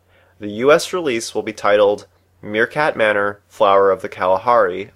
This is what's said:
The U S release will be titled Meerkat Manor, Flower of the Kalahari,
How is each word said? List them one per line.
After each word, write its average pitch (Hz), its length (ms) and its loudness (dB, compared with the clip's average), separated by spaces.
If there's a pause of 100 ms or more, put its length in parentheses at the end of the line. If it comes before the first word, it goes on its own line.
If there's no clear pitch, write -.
(380)
The 104 100 -12
U 117 240 0
S 160 200 0
release 143 420 -6
will 110 80 -4
be 107 100 -8
titled 104 540 2 (360)
Meerkat 117 540 -2
Manor, 101 520 0
Flower 98 420 4
of 92 120 -2
the 104 60 -10
Kalahari, 95 880 0